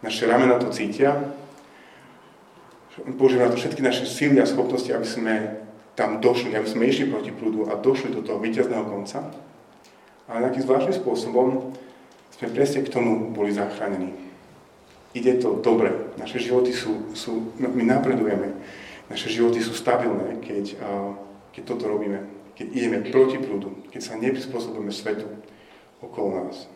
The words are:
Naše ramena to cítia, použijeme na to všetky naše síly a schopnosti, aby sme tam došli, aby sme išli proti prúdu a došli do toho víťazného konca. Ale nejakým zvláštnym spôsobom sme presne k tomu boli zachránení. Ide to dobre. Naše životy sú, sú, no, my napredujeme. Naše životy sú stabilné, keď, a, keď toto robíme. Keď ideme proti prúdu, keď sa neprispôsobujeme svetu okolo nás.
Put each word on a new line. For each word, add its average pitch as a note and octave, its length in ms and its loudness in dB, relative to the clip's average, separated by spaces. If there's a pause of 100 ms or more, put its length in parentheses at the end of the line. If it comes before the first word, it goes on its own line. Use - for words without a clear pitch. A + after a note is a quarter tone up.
Naše A2+ 260 -2
ramena B2 300 6
to A#2+ 180 -2
cítia, C#3 480 2 (2000)
použijeme B2+ 300 6
na - 40 4
to - 40 0
všetky - 240 -4
naše B2 240 2
síly C#3 360 4
a - 60 6
schopnosti, - 460 0
aby - 160 -2
sme A2+ 260 -2 (640)
tam G#2+ 240 0
došli, A#2+ 320 2
aby G#2 160 -2
sme A#2 200 2
išli C3+ 200 2
proti G#2+ 240 -4
prúdu A2 360 -2
a G2+ 80 -2
došli - 360 2
do G#2+ 80 -4
toho - 200 -4
víťazného A2+ 440 0
konca. G2+ 480 -8 (960)
Ale A#2 200 0
nejakým C3 160 -2
zvláštnym C3 320 2
spôsobom B2 760 0 (600)
sme - 200 -10
presne C#3 320 2
k - 80 -8
tomu A2+ 400 0
boli G#2 200 0
zachránení. G2+ 600 -4 (1000)
Ide B2+ 280 4
to A2 200 0
dobre. - 320 4 (240)
Naše A#2 240 -8
životy B2 320 4
sú, G#2+ 400 -4
sú, A2+ 480 -6
no, B2 80 0
my B2 160 2
napredujeme. A#2 720 2 (560)
Naše - 160 -6
životy A#2 320 4
sú A2+ 160 -2
stabilné, A2 640 0
keď, G2+ 400 -6
a, G2+ 320 -4 (400)
keď - 160 -16
toto A#2 160 -4
robíme. G#2 400 -2 (320)
Keď A#2 160 -10
ideme A#2 320 0
proti C3 320 6
prúdu, G2 400 -4 (160)
keď C3 80 -10
sa A2 200 -8
neprispôsobujeme A2+ 720 -2
svetu A2 360 -4 (720)
okolo F#2+ 480 -4
nás. F#2 160 -12 (120)